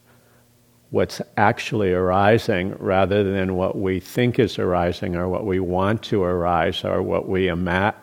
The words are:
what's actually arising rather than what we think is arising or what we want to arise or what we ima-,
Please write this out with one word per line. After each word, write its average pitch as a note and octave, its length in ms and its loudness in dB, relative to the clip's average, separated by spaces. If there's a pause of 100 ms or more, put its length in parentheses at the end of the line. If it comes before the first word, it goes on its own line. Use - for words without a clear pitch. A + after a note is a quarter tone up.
(920)
what's G2 300 -2 (160)
actually G#2 560 0
arising F#2+ 880 2
rather G2 440 2
than F#2+ 320 0
what F#2 240 -2
we F#2+ 220 0
think B2 380 -2
is A2 200 2
arising F2+ 560 0
or F2+ 140 -2
what F2+ 180 -4
we F#2 140 0
want F#2+ 420 0
to G#2 200 0
arise F2 640 0
or F#2 180 0
what F#2 260 -2
we F#2+ 200 0
ima-, F2+ 540 0